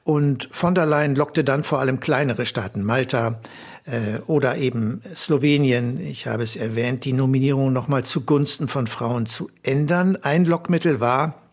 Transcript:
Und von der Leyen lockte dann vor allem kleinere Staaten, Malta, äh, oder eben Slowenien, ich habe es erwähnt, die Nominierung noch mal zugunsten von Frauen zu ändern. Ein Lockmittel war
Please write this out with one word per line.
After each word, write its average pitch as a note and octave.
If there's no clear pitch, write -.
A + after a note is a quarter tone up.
Und D3
von F3
der F3+
Leyen D3+
lockte D3
dann C#3
vor D3+
allem C3
kleinere C3
Staaten, G#2
Malta, A#2
äh, A2+
oder C3
eben A#2
Slowenien, C3+
ich C#3+
habe A2+
es A2+
erwähnt, A#2
die C3
Nominierung C3+
noch B2+
mal C3+
zugunsten C#3
von B2
Frauen A#2
zu -
ändern. F3
Ein D#3
Lockmittel E3
war C3